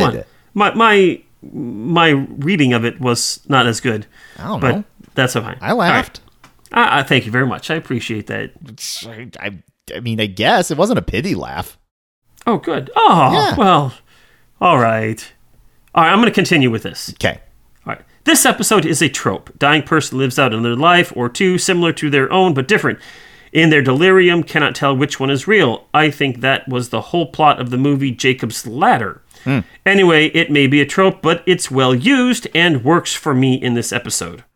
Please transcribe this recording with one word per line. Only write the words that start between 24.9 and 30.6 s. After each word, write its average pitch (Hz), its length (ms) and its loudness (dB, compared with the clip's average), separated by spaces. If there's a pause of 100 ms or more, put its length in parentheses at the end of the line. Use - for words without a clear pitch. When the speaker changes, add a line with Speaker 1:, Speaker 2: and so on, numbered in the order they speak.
Speaker 1:
which 147 240 -4
one 135 100 -2
is 139 200 -2
real. 160 440 2
I 151 160 2
think 135 300 -4
that 135 300 -2
was 123 200 -4
the 113 120 -4
whole 170 260 -2
plot 147 320 2
of 123 120 -6
the 127 60 -2
movie 135 340 0
Jacob's 120 540 -4
Ladder. 113 560 -2 (220)
Speaker 2:
Hmm. 131 160 0 (260)
Speaker 1:
Anyway, 175 420 4
it 165 220 -2
may 143 180 4